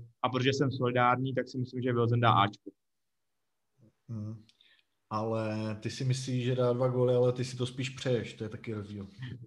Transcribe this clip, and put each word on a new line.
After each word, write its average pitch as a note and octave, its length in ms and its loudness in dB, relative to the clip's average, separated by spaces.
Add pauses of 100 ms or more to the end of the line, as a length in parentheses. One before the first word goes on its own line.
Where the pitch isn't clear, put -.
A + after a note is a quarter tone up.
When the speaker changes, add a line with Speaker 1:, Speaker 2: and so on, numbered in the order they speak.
(220)
Speaker 1:
A B2+ 80 0
protože B2+ 240 2
jsem C3+ 180 2
solidární, B2 640 2
tak B2+ 160 -2
si - 80 -8
myslím, B2+ 240 -6
že B2 120 0
Wilson A#2 260 2
dá A#2 120 6
Ačko. - 380 2 (1400)
Speaker 2:
Hmm. A2 340 -8 (680)
Ale A2 720 -2
ty A#2+ 80 -4
si - 160 -6
myslíš, B2+ 380 0
že B2 120 2
dá B2 180 2
dva B2+ 140 2
góly, B2 280 4
ale B2 180 4
ty B2+ 120 -2
si - 120 -8
to B2 80 -2
spíš B2+ 240 -6
přeješ, A#2 440 -2
to - 100 -10
je G#2+ 60 -6
taky G#2 240 -10
rozdíl. G2+ 340 -8 (400)